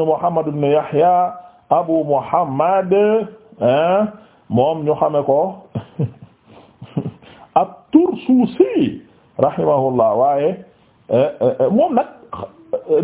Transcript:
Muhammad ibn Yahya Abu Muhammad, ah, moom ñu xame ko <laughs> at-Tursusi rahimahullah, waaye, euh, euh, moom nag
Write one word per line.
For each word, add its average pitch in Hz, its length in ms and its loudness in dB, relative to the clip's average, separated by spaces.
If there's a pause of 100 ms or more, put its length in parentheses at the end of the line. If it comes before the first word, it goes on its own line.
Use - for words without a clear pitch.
Muhammad 160 440 -2
ibn 147 160 -4
Yahya 165 680 2 (380)
Abu 160 340 0
Muhammad, 165 880 0 (680)
ah, 175 520 2 (360)
moom 147 360 0
ñu 151 100 0
xame 151 300 0
ko 160 400 -2 (100)
<laughs> - 1800 -12
at-Tursusi 285 1500 0 (380)
rahimahullah, 135 800 0
waaye, 143 320 0 (600)
euh, 131 200 2 (100)
euh, 123 300 0
moom 277 240 2
nag - 120 0 (960)